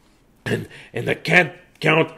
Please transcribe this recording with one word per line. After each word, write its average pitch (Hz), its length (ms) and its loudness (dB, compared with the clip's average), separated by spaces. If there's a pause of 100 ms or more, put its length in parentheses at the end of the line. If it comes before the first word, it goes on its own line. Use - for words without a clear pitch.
(440)
And, 113 240 -4 (240)
and 113 160 -6
I - 60 -2
can't 165 380 0 (280)
count 160 380 2